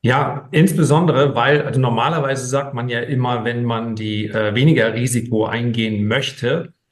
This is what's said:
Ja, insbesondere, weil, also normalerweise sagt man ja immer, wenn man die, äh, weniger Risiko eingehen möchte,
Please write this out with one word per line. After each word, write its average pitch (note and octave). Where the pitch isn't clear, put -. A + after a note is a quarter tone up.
Ja, -
insbesondere, D3+
weil, C3+
also B2+
normalerweise C3
sagt C#3
man B2
ja A#2
immer, B2
wenn A#2+
man A2+
die, G#2+
äh, G#2+
weniger B2
Risiko A#2
eingehen A2+
möchte, C#3